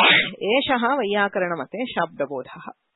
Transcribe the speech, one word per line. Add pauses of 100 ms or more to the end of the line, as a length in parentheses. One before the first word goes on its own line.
(420)
एषः
वैयाकरणमते
शाब्दबोधः। (260)